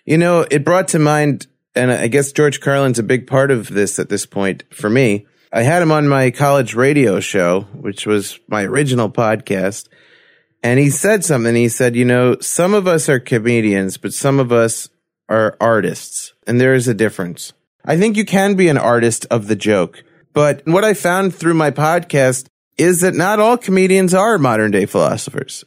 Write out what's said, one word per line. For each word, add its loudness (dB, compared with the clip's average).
You 0
know, 2
it 0
brought 0
to -2
mind, 0
and 0
I -2
guess 0
George 0
Carlin's 0
a -2
big -2
part 0
of -2
this -2
at -6
this -4
point -4
for -6
me. 0
I 0
had 2
him 2
on 2
my 2
college 0
radio 2
show, -2
which -10
was -4
my -4
original -2
podcast. -4
And 2
he 4
said 0
something. 0
He 2
said, -2
"You 2
know, 2
some -2
of 0
us 0
are 2
comedians, -2
but -10
some 0
of 0
us 0
are 0
artists. -4
And 0
there 4
is 0
a 0
difference." -6
I 0
think 0
you -2
can 0
be 4
an 2
artist 0
of -2
the 0
joke. -2
But 0
what 2
I 2
found -2
through -2
my 2
podcast 0
is 2
that 2
not 0
all 4
comedians 2
are 2
modern 2
day 2
philosophers. -4